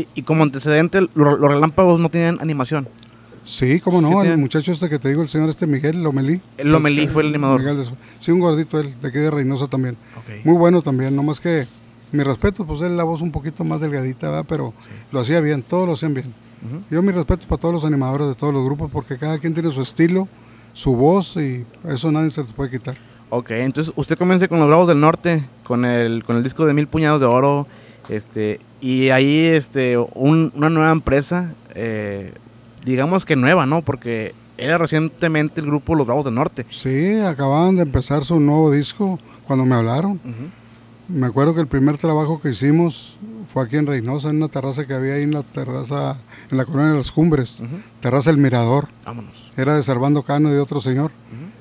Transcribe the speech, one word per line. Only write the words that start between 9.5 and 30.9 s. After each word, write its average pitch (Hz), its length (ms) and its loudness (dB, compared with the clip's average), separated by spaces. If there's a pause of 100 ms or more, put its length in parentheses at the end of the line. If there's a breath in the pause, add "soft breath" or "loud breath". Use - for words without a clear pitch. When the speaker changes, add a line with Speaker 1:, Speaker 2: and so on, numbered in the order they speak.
Speaker 2:
también. 127 280 -2 (200 loud breath)
Speaker 1:
Ok. 110 280 -14
Speaker 2:
Muy 165 120 6
bueno 175 260 6
también, 135 320 0
nomás 143 240 -2
que, 160 300 -2 (420)
mi 143 140 0
respeto, 160 420 -2
pues 151 160 -6
él 175 140 -2
la 170 80 0
voz 160 180 -4
un 170 80 -4
poquito 156 320 -8
más 160 180 -2
delgadita, 143 500 -4
¿verdad? 151 180 -4
Pero 139 340 -6
Speaker 1:
Sí. - 60 -20 (240 loud breath)
Speaker 2:
lo 135 80 -2
hacía 151 200 0
bien, 147 220 -2
todos 180 240 -2
lo 170 60 -2
hacían 151 220 -4
bien. 127 200 -10 (320)
Speaker 1:
Ujú. 147 240 -10
Speaker 2:
Yo 160 120 0
mi 196 100 2
respeto 175 340 -2
para 156 140 -4
todos 170 140 -2
los 156 100 -4
animadores 143 420 0
de 135 80 -2
todos 147 180 -4
los 135 120 0
grupos, 143 260 -4
porque 135 260 -6
cada 151 220 -4
quien 165 160 -4
tiene 165 160 -2
su 135 100 -6
estilo, 175 460 0 (460 loud breath)
su 131 240 0
voz, 170 400 2
y 127 280 -6 (240)
eso 151 220 -2
nadie 156 200 0
se 151 120 -8
los 113 100 -12
puede 139 180 -6
quitar. 127 260 -8 (340 loud breath)
Speaker 1:
Ok, 120 220 -6
entonces 131 440 -4
usted 151 220 -2
comienza 180 300 2
con 170 100 0
Los 151 80 4
Bravos 170 220 6
del 156 100 4
Norte, 160 460 2 (180)
con 123 220 -2
el, 117 400 0
con 120 120 -2
el 120 60 0
disco 135 240 0
de 147 80 4
Mil 147 140 0
Puñados 151 320 2
de 135 60 4
Oro, 139 420 2 (400 loud breath)
este, 107 500 -4 (220)
y 131 300 0
ahí, 143 360 4
este, 135 520 0
un, 147 560 2
una 147 140 0
nueva 160 240 2